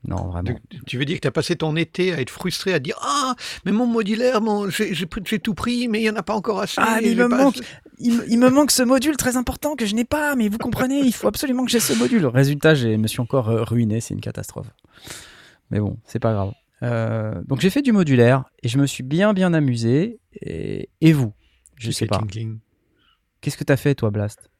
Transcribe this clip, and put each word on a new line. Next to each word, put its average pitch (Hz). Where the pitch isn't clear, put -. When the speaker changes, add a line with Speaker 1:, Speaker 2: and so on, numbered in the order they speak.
Speaker 1:
Non, 92
vraiment. 87
Speaker 2:
Donc, 117
tu 123
veux 139
dire 170
que -
t'as -
passé 165
ton 156
été 180
à 147
être 123
frustré, -
à 160
dire : « 143
Ah, 262
mais 190
mon 240
modulaire, 226
mon, 208
j'ai, 214
j'ai 170
pris, 202
j'ai 214
tout 214
pris, 240
mais 220
il -
y 214
en 214
a -
pas 208
encore 214
assez, -
Speaker 1:
Ah, 226
mais 226
Speaker 2:
et 233
Speaker 1:
il 226
Speaker 2:
j'ai 240
Speaker 1:
me 240
Speaker 2:
pas 247
Speaker 1:
manque, 269
Speaker 2:
assez. » 247
Speaker 1:
il 240
me, -
il 226
me 254
manque 277
ce 254
module 262
très 247
important 277
que 233
je 202
n'ai 233
pas, 294
mais 220
vous 220
comprenez, 254
il 254
faut -
absolument 254
que 240
j'ai 233
ce 143
module. 233
Résultat, 139
j'ai, 113
me 110
suis -
encore, 113
euh, 113
ruiné, 113
c'est -
une -
catastrophe. -
Mais 104
bon, 98
c'est -
pas 113
grave. 98
Euh, 113
donc 135
j'ai 185
fait 277
du 262
modulaire 135
et 120
je 117
me 139
suis -
bien, 180
bien 185
amusé. 143
Et, 50
et 160
vous ? 123
Je 113
Speaker 2:
Qui 113
Speaker 1:
sais -
Speaker 2:
fait 104
Speaker 1:
pas. 104
Speaker 2:
cling 107
cling ? 110
Speaker 1:
Qu'est-ce -
que 147
t'as 139
fait, 143
toi, 110
Blast ? 104